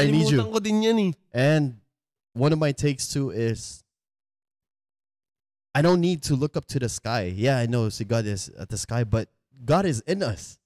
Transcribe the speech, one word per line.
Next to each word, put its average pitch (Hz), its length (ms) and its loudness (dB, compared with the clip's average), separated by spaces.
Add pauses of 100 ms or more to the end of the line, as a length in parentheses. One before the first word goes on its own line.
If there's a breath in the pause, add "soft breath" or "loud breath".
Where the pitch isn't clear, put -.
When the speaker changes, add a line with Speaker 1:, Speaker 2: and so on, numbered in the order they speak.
Speaker 1:
I 143 80 4
need 151 240 4
you. 123 80 4
Speaker 2:
nakalimutan 107 100 -4
ko 220 60 2
din 214 240 0
yan 226 160 4
eh. 190 140 2 (200)
Speaker 1:
And 135 460 2 (560)
one 139 180 2
of 160 60 0
my 151 160 0
takes 143 320 -2
too 139 240 -4
is, 113 520 -4 (1900)
I 143 80 2
don't 180 180 4
need 170 240 0
to 147 100 0
look 143 220 -2
up 147 180 -8
to 143 40 0
the 123 100 -4
sky. 107 460 -4
Yeah, 127 240 2
I 120 80 0
know 117 220 0
si 107 160 -6
God 113 220 -2
is 101 320 -6
at 85 100 -12
the 104 100 -8
sky, 117 260 -4
but 107 240 -2 (360)
God 170 220 2
is 123 140 -2 (100)
in 196 120 -2
us. 110 440 -8